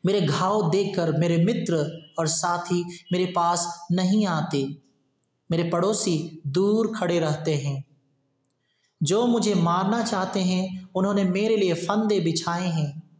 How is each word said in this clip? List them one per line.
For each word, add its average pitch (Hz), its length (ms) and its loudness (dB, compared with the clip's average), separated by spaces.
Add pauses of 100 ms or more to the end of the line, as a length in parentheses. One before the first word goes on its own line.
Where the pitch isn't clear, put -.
मेरे 196 140 2
घाव 170 500 0
देखकर 190 420 0
मेरे 170 320 2
मित्र 165 580 -2 (160)
और 165 80 0
साथी 175 580 -2 (280)
मेरे 180 140 2
पास 175 680 -2
नहीं 190 340 2
आते, 147 500 -2 (760)
मेरे 165 200 0
पड़ोसी 175 760 0
दूर 202 500 2
खड़े 175 220 0
रहते 156 360 0
हैं। 139 300 -4 (1160)
जो 202 240 2
मुझे 214 280 2
मारना 190 480 2
चाहते 190 380 -2
हैं, 185 540 -2
उन्होंने 196 300 2
मेरे 208 320 2
लिए 185 180 2
फंदे 208 460 0
बिछाए 170 480 -2
हैं। 156 520 -4